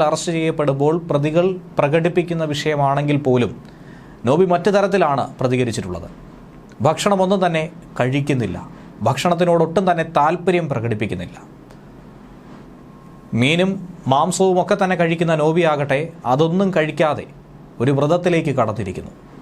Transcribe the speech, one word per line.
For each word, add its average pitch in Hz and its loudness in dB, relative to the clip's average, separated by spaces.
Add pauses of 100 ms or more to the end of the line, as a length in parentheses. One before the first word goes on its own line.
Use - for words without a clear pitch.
അറസ്റ്റ് 156 -2
ചെയ്യപ്പെടുമ്പോൾ 151 0 (160)
പ്രതികൾ 151 2 (320)
പ്രകടിപ്പിക്കുന്ന 165 0
വിഷയമാണെങ്കിൽ 143 0
പോലും 123 2 (760)
നോബി 160 4
മറ്റു 175 2
തരത്തിലാണ് 180 2 (160)
പ്രതികരിച്ചിട്ടുള്ളത്. 113 -2 (760)
ഭക്ഷണമൊന്നും 190 2
തന്നെ 160 0 (360)
കഴിക്കുന്നില്ല, 127 0 (500)
ഭക്ഷണത്തിനോടൊട്ടും 170 2
തന്നെ 165 0 (140)
താല്പര്യം 170 2
പ്രകടിപ്പിക്കുന്നില്ല. 107 -4 (2000)
മീനും 170 2 (400)
മാംസവും 180 2
ഒക്കെ 196 0
തന്നെ 185 0
കഴിക്കുന്ന 165 0
നോബിയാകട്ടെ 151 0 (320)
അതൊന്നും 170 2
കഴിക്കാതെ 151 0 (560)
ഒരു 143 2
വ്രതത്തിലേക്ക് 165 2
കടന്നിരിക്കുന്നു. 104 -4 (280)